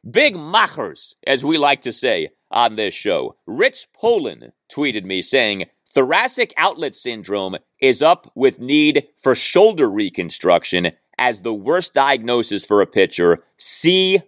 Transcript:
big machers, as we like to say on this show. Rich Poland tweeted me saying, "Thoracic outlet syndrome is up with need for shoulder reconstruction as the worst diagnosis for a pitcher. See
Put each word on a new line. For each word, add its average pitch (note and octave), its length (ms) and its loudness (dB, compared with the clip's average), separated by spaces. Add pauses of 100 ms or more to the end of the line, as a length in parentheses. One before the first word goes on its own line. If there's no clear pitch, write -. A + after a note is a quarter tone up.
(100)
big B3 260 2
machers, D#3+ 800 -4 (120)
as B2+ 180 0
we D#3 120 0
like C#3+ 240 2
to A#2 140 -8
say F#2 340 -2 (220)
on A#2 260 0
this G#2 160 -2
show. D#2+ 440 -4 (100)
Rich G3 480 -2
Poland A#2+ 580 -4 (180)
tweeted B2 340 -4
me F#2+ 180 -4
saying, G#2 420 0 (300)
"Thoracic G3+ 640 0
outlet D#3 360 -2
syndrome G2 640 -6 (240)
is C3 220 2
up E3 320 2
with B2+ 260 0
need D3 560 0
for C3 180 0
shoulder F3 540 2
reconstruction F2+ 1040 -2 (240)
as A#2+ 240 -2
the A2+ 140 -6
worst C#3+ 400 -4
diagnosis A#2+ 720 0
for G#2 160 4
a F2+ 40 2
pitcher. F2 580 2 (120)
See F#3 720 2